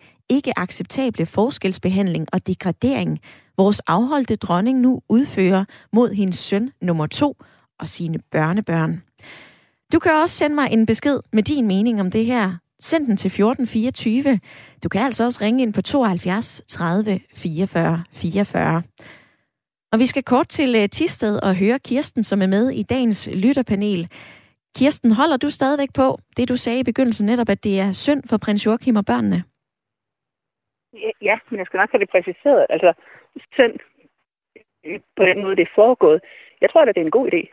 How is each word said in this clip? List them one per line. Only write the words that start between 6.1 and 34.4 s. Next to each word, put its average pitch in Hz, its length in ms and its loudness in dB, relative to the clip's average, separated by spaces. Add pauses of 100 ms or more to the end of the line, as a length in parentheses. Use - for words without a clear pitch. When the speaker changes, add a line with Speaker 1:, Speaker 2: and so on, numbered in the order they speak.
Speaker 1:
søn 220 340 -4 (100)
nummer 165 260 -2
to - 300 -2 (420)
og 170 80 -10
sine 160 320 -6 (120)
børnebørn." 165 720 -2 (880)
Du 320 60 4
kan 339 120 2
også 311 240 2
sende 302 200 0
mig 285 160 2
en 226 140 4
besked 240 340 0 (120)
med 214 120 2
din 277 240 0
mening 208 340 0
om 185 100 -2
det 220 140 0
her. 214 320 -2 (220)
Send 311 280 -2
den 202 100 2
til 185 140 -2
fjorten 226 360 0
fireogtyve. 240 720 0 (440)
Du 165 60 -4
kan 196 120 -2
altså 240 240 0
også 240 160 -4
ringe 226 200 0
ind 220 120 0
på 202 80 -2
tooghalvfjerds 214 880 -2
tredive 185 520 -2 (160)
fireogfyrre 170 760 -2
fireogfyrre. 165 680 -2 (1120)
Og 220 80 2
vi 262 60 2
skal 254 180 -2
kort 269 240 2
til, 262 280 0
øh, 202 140 2
Thisted 226 540 -2
og 190 120 2
høre 226 240 2
Kirsten, 247 440 -4
som 202 180 0
er 190 60 2
med 208 220 0
i 214 140 -4
dagens 240 500 -2
lytterpanel. 202 720 0 (720)
Kirsten, 247 320 2
holder 269 260 2
du 285 120 -4
stadigvæk 277 440 -2
på 262 260 0 (180)
det, 240 120 0
du 247 80 -2
sagde 247 220 -2
i 254 120 -2
begyndelsen 226 340 0
netop, 233 240 0
at 196 140 -2
det 196 160 0
er 196 120 0
synd 277 380 0
for 226 80 2
prins 208 280 -2
Joachim 226 300 0
og 202 100 0
børnene? 214 380 0 (1900)
Speaker 2:
Ja, 208 60 2 (140)
men 226 100 -6
jeg 185 80 -8
skal - 100 -6
nok 202 140 0
have 202 120 0
det 190 120 -2
præciseret. 185 540 2
Altså, 170 200 2 (680)
synd 240 180 4 (1400)